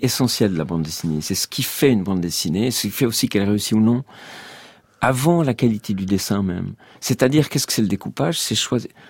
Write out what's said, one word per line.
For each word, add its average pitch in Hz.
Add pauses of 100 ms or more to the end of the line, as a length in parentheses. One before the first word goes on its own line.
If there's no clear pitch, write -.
essentielle 120
de 85
la 78
bande 82
dessinée. 78
C'est 95
ce -
qui -
fait -
une 104
bande 95
dessinée, 87
c'est 117
ce -
qui 101
fait 135
aussi 117
qu'elle 98
réussit 104
ou 110
non, 120 (1000)
avant 139
la 135
qualité 110
du 95
dessin 101
même. 92 (280)
C'est-à-dire, 135
qu'est-ce -
que -
c'est -
le 104
découpage ? 139
C'est -
choisir. - (180)